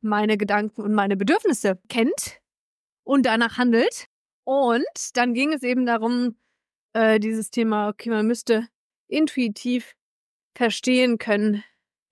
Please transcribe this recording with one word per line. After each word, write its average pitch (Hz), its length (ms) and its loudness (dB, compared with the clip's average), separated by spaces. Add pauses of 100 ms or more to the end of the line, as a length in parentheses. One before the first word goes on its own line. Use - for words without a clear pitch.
meine 214 380 0
Gedanken 208 440 -2
und 208 120 0
meine 202 220 0
Bedürfnisse 214 640 0 (100)
kennt 262 520 -2 (600)
und 269 240 2
danach 226 320 0
handelt. 247 480 2 (380)
Und 269 400 2 (300)
dann 247 200 0
ging 277 180 0
es 277 100 -4
eben 254 220 0
darum, 240 520 -2 (600)
äh, 220 240 4
dieses 220 300 -4
Thema, 214 400 0
okay, - 180 -10
man 220 180 0
müsste 233 420 0 (380)
intuitiv 247 880 -2 (600)
verstehen 247 640 0
können, 208 440 0 (500)